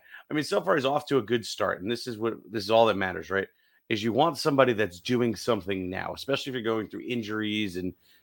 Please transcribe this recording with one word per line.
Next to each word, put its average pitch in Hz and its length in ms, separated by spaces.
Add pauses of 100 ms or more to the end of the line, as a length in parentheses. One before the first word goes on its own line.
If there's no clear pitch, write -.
(300)
I - 40
mean, 151 100
so 196 160
far, 175 160
he's 131 100
off 143 220
to 139 120
a - 20
good 107 240
start, 92 360
and 101 100
this 120 160
is 113 100
what, 110 180 (140)
this 104 140
is 101 80
all 113 160
that 98 100
matters, 90 320
right? 95 180 (420)
Is 110 120
you 113 100
want 143 280
somebody 135 340
that's 92 260
doing 120 360
something 95 520
now, 92 280
especially - 340
if 127 60
you're 120 80
going 110 240
through - 140
injuries 107 760
and 90 160 (300)